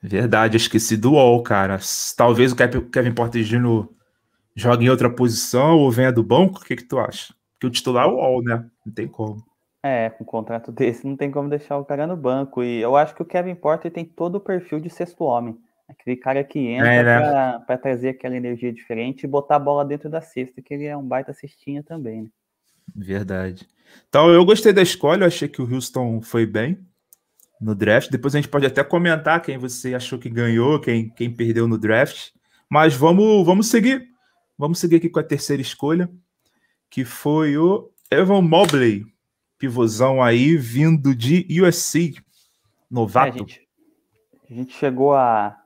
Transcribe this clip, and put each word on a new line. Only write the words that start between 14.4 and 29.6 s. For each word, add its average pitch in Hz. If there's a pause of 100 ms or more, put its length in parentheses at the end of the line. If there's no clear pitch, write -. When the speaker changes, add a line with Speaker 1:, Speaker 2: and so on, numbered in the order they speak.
Speaker 2:
perfil 180
de 165
sexto 175
homem. 120 (320)
Aquele 127
cara 131
que 143
entra 120
Speaker 1:
É, 123
né? 120
Speaker 2:
pra, 131
pra 127
trazer 131
aquela 127
energia 123
diferente 117
e 147
botar 143
a -
bola 143
dentro 147
da 156
cesta, 127
que 135
ele 147
é 147
um 139
baita 131
cestinha 147
também, 127
né? 110 (680)
Speaker 1:
Verdade. 95 (400)
Então, 156
eu 170
gostei 214
da 190
escolha, 180
eu -
achei 147
que 147
o 127
Houston 123
foi 117
bem 113 (840)
no 107
draft. 107
Depois 131
a 147
gente 143
pode 143
até 135
comentar 170
quem 135
você 127